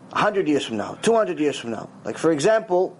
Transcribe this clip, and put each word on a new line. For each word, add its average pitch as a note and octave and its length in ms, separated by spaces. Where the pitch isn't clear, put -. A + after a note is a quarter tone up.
a - 40
hundred F#3+ 300
years D3 180
from A2+ 120
now, G2 240
two G#3+ 120
hundred F3+ 260
years D3 200
from A#2 120
now. - 180
Like, A2+ 120
for D#3+ 140
example, F3+ 680